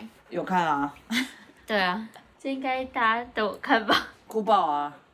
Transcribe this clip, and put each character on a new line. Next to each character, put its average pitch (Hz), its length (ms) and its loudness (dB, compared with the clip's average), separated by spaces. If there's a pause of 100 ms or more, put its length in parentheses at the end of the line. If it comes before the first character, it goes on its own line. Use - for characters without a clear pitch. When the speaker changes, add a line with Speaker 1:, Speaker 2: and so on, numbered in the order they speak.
(300)
Speaker 1:
有 175 120 -4
看 180 220 0
啊。 143 300 0 (320)
Speaker 2:
<laughs> - 400 -20
对 220 140 -2
啊， 196 280 -2 (320)
这 269 120 -6
应 269 80 -6
该 262 240 -4
大 233 320 2
家 240 180 -6
都 214 120 0
有 - 100 -4
看 226 280 2
吧？ - 240 2 (200)
Speaker 1:
哭 220 140 -2
爆 190 280 4
啊。 147 260 -2 (180)